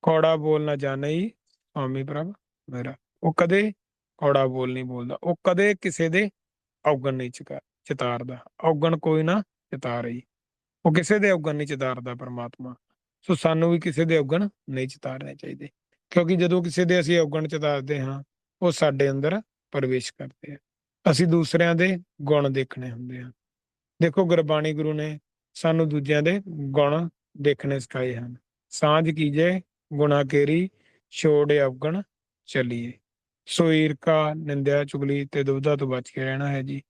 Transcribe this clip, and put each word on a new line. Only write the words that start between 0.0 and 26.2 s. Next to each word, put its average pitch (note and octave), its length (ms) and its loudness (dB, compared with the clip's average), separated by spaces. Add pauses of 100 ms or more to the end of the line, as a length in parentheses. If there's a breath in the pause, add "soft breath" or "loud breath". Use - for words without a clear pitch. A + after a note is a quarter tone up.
ਕੌੜਾ D#3+ 340 4
ਬੋਲ D3+ 280 0
ਨਾ D3 120 -2
ਜਾਣੇ C#3 440 -4
ਜੀ, G#3 80 -4 (240)
ਸੁਆਮੀ C3+ 500 -6
ਪ੍ਰਭ D3 300 -8 (380)
ਮੇਰਾ। B2+ 260 -10 (260)
ਉਹ E3 140 2
ਕਦੇ G3 360 2 (460)
ਕੌੜਾ C#3 280 4
ਬੋਲ B2+ 260 -2
ਨਹੀਂ B2+ 120 -6
ਬੋਲਦਾ, B2 380 -8
ਉਹ E3+ 220 -2
ਕਦੇ G3 360 4
ਕਿਸੇ E3 280 -2
ਦੇ G3 220 0 (560)
ਔਗਣ C#3 280 0
ਨਹੀਂ B2+ 160 -6
ਚਕਾ-, C#3 300 -14 (240)
ਚਿਤਾਰਦਾ। B2 600 -6 (200)
ਔਗਣ D#3+ 340 2
ਕੋਈ D#3 240 0
ਨਾ F3+ 180 0
ਚਿਤਾਰੇ A#2+ 720 -8
ਜੀ। B2 100 -10 (640)
ਉਹ D#3+ 80 4
ਕਿਸੇ F3+ 240 4
ਦੇ G3+ 120 4
ਔਗਣ D#3 240 0
ਨਹੀਂ D3 140 -4
ਚਿਤਾਰਦਾ B2+ 460 -6
ਪਰਮਾਤਮਾ। B2 600 -12 (480)
ਸੋ F#3 120 2
ਸਾਨੂੰ D#3+ 360 2
ਵੀ E3+ 80 4
ਕਿਸੇ D#3 260 0
ਦੇ D#3+ 140 4
ਔਗਣ D#3 300 0 (220)
ਨਹੀਂ C3 180 -4
ਚਿਤਾਰਨੇ C3+ 460 -12
ਚਾਹੀਦੇ, C#3+ 340 -14 (420)
ਕਿਉਂਕਿ F3 260 2
ਜਦੋਂ F3 280 2
ਕਿਸੇ F3 200 0
ਦੇ F3+ 160 2
ਅਸੀਂ E3 200 2
ਔਗਣ D#3 280 -2
ਚਿਤਾਰਦੇ D3 520 -4
ਹਾਂ, C3+ 220 -8 (400)
ਉਹ F3 100 2
ਸਾਡੇ C#3 380 2
ਅੰਦਰ D3+ 300 0 (300)
ਪ੍ਰਵੇਸ਼ C3 480 -2
ਕਰਦੇ C3+ 340 -16
ਆ। C#3 40 -16 (540)
ਅਸੀਂ D#3+ 160 4
ਦੂਸਰਿਆਂ E3+ 480 2
ਦੇ F3+ 240 0 (240)
ਗੁਣ C#3+ 280 2
ਦੇਖਣੇ C3 400 -6
ਹੁੰਦੇ B2 280 -12
ਆ। B2 140 -14 (680)
ਦੇਖੋ, E3+ 220 4
ਗੁਰਬਾਣੀ D#3 480 2
ਗੁਰੂ D3+ 200 -2
ਨੇ D3+ 260 -6 (360)
ਸਾਨੂੰ E3 340 2
ਦੂਜਿਆਂ D3 340 0